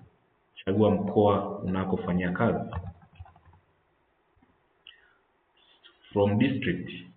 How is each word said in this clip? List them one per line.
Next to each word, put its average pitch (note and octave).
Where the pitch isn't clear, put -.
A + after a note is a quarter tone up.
chagua G#2
mkoa G2
unakofanyia F#2
kazi. -
From G#2
district, F2+